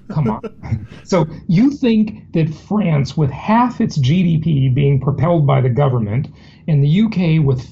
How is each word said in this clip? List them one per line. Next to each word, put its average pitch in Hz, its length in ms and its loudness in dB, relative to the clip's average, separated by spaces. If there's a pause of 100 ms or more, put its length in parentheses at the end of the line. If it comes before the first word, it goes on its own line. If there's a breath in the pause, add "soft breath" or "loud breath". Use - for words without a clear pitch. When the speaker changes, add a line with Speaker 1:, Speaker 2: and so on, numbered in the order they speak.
Speaker 1:
<laughs> - 60 -18
Speaker 2:
come 220 200 -2
on. - 600 -8 (160)
So 170 220 0 (200 loud breath)
you 208 240 4
think 226 640 -2
that 160 200 0
France, 165 640 -2
with 147 140 0
half 240 500 0
its - 160 -2
G 151 260 2
D 165 160 0
P 151 300 0
being 139 320 2
propelled 147 480 0
by 135 120 2
the 127 80 2
government, 123 600 0 (380 loud breath)
and 147 160 2
the 143 60 2
U 208 220 2
K 165 280 0
with 135 340 0